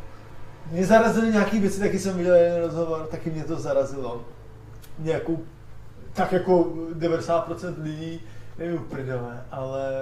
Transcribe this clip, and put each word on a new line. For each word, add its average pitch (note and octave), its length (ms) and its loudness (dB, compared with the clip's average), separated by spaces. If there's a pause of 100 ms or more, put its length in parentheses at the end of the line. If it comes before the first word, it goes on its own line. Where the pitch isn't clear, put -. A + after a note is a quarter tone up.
(720)
mě F3 160 0
zarazily A3 460 6
nějaký G#3 280 4
věci, G3 200 2
taky G3 180 2
jsem F#3+ 180 -2
viděl F3+ 180 6
jeden E3+ 280 8
rozhovor, D#3+ 480 -2
taky E3 200 -4
mě D#3 140 -4
to D#3 120 -2
zarazilo. C3+ 640 0 (800)
Nějakou, D#3 400 0 (760)
tak F#3 200 0
jako F3+ 400 4 (220)
devadesát E3 500 2
procent D#3+ 380 -6
lidí, D#3+ 380 -8 (380)
nevím, E3 200 -4
v B2+ 100 -6
prdele, B2 640 -6
ale C3+ 400 -4 (120)